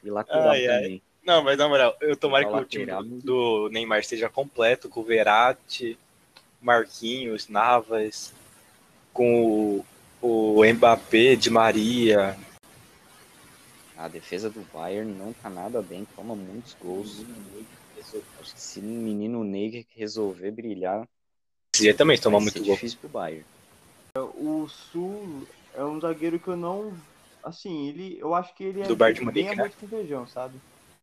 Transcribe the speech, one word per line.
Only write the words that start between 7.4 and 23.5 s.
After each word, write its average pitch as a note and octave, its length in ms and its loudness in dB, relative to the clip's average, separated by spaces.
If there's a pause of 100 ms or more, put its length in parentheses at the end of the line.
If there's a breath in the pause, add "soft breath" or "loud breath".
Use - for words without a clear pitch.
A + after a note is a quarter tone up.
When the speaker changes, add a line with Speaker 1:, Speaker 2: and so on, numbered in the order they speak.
Speaker 2:
Navas, A2 840 0 (800)
com A2 720 2 (380)
o, A2 380 4
o G#2+ 40 12 (100)
Mbappé, A#2 600 6
Di A2+ 160 0
Maria. A2 880 4 (1600)
Speaker 1:
A D#2+ 100 -14
defesa F2 420 -8
do G#2+ 120 -12 (120)
Bayern G2 400 -6
não G2 200 -12
tá A2+ 180 -14
nada G2+ 320 -6
bem, F#2 320 -12
toma A2 220 -12
muitos G2 440 -16
gols. G2+ 440 -10 (1160)
Acho - 140 -20
que - 60 -20
se - 180 -16
o G2+ 60 -12
menino A2 600 -6
Ney G#2+ 400 -6 (100)
resolver G#2 580 -6
brilhar, G#2+ 540 -6 (680)
Speaker 2:
Esse A2 80 2
dia G#2 120 6
também D3 220 6
toma G#2 220 2
Speaker 1:
vai G#2+ 60 2
Speaker 2:
muito G#2 140 -4
Speaker 1:
ser G2+ 60 -6
Speaker 2:
gol. G2 120 2
Speaker 1:
difícil A#2 240 -10
pro D3+ 80 -18
Bayern. D#2+ 360 -10 (720)